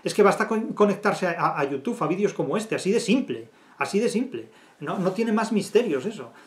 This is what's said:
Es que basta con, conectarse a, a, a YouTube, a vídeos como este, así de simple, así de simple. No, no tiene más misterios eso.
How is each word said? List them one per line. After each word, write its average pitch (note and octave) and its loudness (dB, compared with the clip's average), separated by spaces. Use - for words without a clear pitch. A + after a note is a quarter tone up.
Es - -4
que G#3 6
basta G3+ 4
con, A3+ -2
conectarse G3 2
a, E3 0
a, D#3 0
a C#3+ 0
YouTube, C#3 -4
a D3+ 0
vídeos F#3 0
como D3 -2
este, G#3+ -4
así F3 -2
de A3+ 4
simple, E3 0
así F#3+ 0
de A#3 2
simple. G#3 -4
No, E3 -6
no F#3 0
tiene A3+ 0
más A3 0
misterios G3 2
eso. D#3 -8